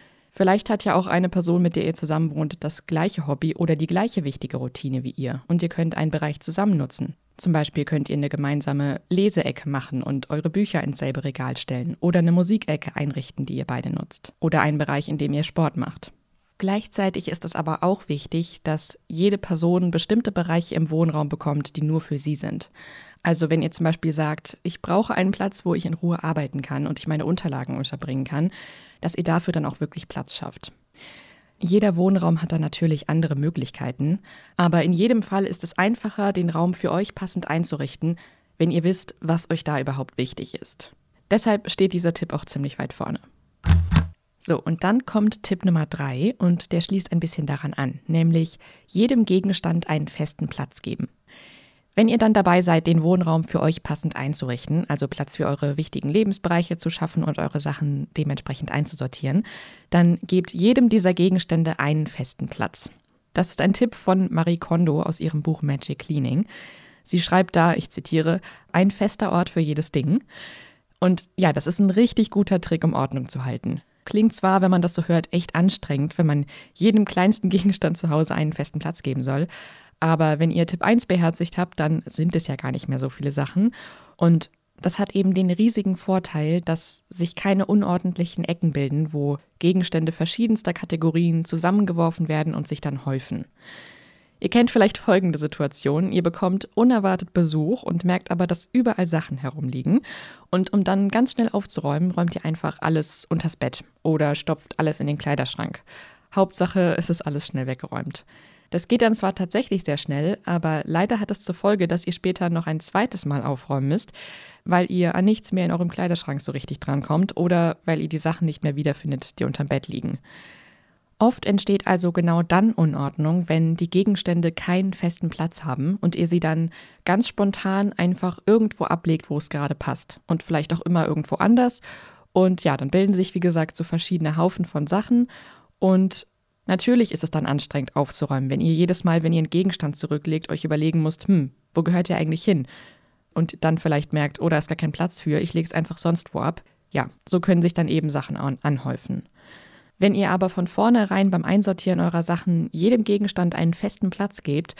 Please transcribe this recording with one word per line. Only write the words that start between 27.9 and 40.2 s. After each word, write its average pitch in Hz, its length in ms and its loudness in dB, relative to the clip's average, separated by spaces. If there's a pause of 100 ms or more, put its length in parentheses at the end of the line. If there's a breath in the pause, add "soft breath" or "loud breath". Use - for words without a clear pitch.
kann“, 147 260 -2 (500 loud breath)
dass 170 140 -2
ihr 170 100 -4
dafür 170 280 0
dann 160 120 -2
auch - 160 -6
wirklich - 260 -8
Platz - 280 -10
schafft. - 360 -12 (880 loud breath)
Jeder 196 380 2
Wohnraum 175 460 4
hat 165 100 -4
da 160 60 0
natürlich 156 500 -2
andere 156 280 2
Möglichkeiten, 147 840 -2 (400 loud breath)
aber 175 240 4
in 170 100 4
jedem 214 300 4
Fall 196 240 0
ist - 180 -6
es - 140 -8
einfacher, 202 560 0
den 170 160 0
Raum 170 240 0
für 175 180 -2
euch 185 220 -2
passend 180 340 -8
einzurichten, 160 680 -2 (420 loud breath)
wenn 165 120 2
ihr 165 140 0
wisst, 180 380 -2
was 165 280 0
euch 160 140 -2
da 147 160 -2
überhaupt 135 380 -6
wichtig - 380 -6